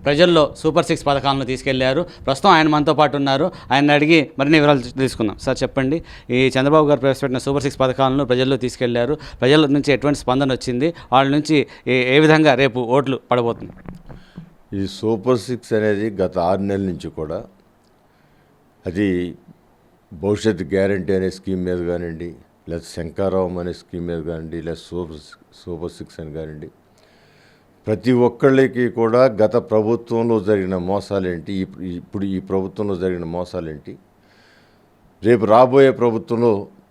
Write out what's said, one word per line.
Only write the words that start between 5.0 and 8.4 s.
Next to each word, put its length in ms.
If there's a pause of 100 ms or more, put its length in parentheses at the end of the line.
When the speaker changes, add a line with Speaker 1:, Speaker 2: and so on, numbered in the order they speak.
Speaker 1:
సార్, 240
చెప్పండి, 420 (260)
ఈ 280
చంద్రబాబు 300
గారు 120
ప్రవేశపెట్టిన 380
సూపర్ 240
సిక్స్ 180
పథకాలను 440
ప్రజల్లో 320